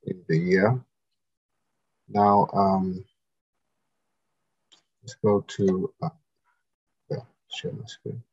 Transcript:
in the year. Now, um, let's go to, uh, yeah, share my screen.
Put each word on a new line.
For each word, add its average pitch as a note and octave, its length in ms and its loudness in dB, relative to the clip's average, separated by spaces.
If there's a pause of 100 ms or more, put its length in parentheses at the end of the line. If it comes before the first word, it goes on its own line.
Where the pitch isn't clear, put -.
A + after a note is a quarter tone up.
in - 240 -8
the D#2+ 100 2
year. F#2+ 420 2 (1300)
Now, G2+ 440 4
um, F#2+ 520 0 (2000)
let's G#2+ 140 -20
go G#2 240 2
to, F#2+ 600 -2
uh, - 100 -6 (1000)
yeah, - 140 -8 (240)
share - 240 -10
my - 140 -14
screen. A#2 360 -14 (100)